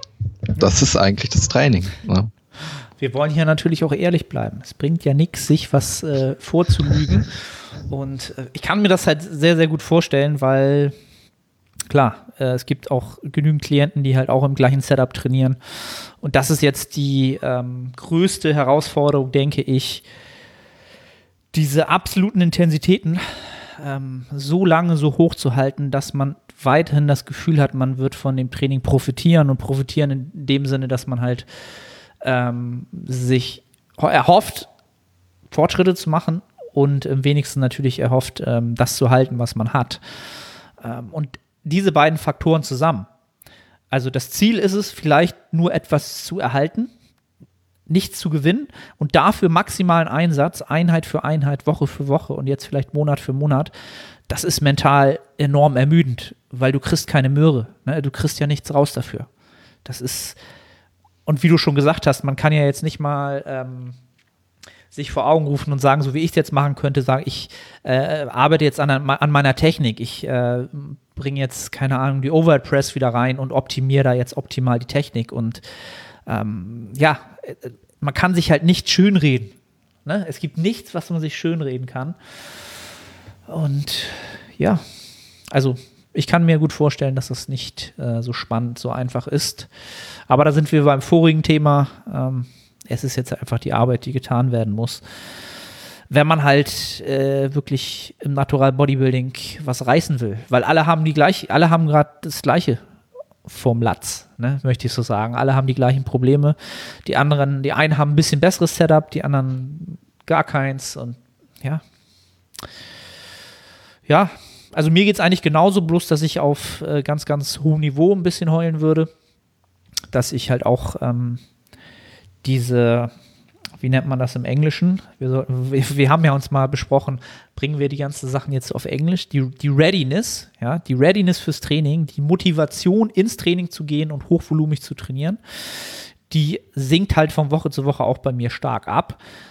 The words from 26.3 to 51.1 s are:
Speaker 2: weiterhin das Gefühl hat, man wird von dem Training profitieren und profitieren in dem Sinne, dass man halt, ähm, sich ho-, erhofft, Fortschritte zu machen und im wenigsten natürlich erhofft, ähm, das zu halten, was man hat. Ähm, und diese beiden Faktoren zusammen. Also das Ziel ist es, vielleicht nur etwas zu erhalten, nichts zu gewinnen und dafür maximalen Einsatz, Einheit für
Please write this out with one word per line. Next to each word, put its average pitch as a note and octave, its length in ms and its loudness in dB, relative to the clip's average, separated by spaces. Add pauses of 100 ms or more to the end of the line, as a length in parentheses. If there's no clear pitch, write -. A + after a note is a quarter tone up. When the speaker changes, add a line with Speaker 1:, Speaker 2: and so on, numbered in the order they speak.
Speaker 2:
weiterhin D3 440 4
das C#3+ 180 2
Gefühl D#3 360 0
hat, C#3 120 2
man C3 240 -2
wird C3 180 -2
von C3 220 -2
dem B2+ 140 -4
Training C3+ 300 -2
profitieren C#3+ 680 2
und C3+ 80 2
profitieren C#3 540 -2
in C3+ 220 -6
dem C#3 320 -2
Sinne, C3 220 -2
dass B2+ 200 -4
man B2 140 -4
halt, B2 240 -2 (760)
ähm, B2 640 -2 (160)
sich B2+ 600 -2 (380)
ho-, D#3 60 4
erhofft, - 600 4 (840)
Fortschritte F3+ 440 2
zu - 140 -6
machen E3 320 -2 (320)
und C#3+ 320 2
im C3+ 180 -2
wenigsten C#3+ 360 0
natürlich C3 400 0
erhofft, B2+ 460 0
ähm, A#2 300 0
das C3 220 0
zu B2+ 120 2
halten, B2+ 300 2
was A#2+ 160 -4
man A2+ 180 -2
hat. - 280 -4 (800)
Ähm, A#2 280 -10
und D3+ 280 -6 (240)
diese F#3 280 0
beiden D#3 260 4
Faktoren D#3+ 460 0
zusammen. C3+ 440 -2 (800)
Also C3 200 -2
das C3 220 -4
Ziel G#3+ 280 2
ist F#3+ 140 2
es, G3+ 180 -4
vielleicht D#3 440 2 (160)
nur E3 220 2
etwas - 520 -4
zu F3 140 -8
erhalten, D3 500 -2 (1000)
nichts - 320 -2
zu E3+ 100 -6
gewinnen E3 380 0 (300)
und - 180 -2
dafür F3 340 4
maximalen E3+ 580 2
Einsatz, D#3 560 0
Einheit E3 420 2
für - 180 -4